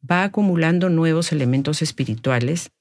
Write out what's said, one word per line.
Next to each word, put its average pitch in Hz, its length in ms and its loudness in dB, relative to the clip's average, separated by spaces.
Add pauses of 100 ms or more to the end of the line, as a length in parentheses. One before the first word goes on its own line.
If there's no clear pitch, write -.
va 180 140 2
acumulando 180 680 2
nuevos 165 420 0
elementos 139 500 0
espirituales 127 880 -4 (100)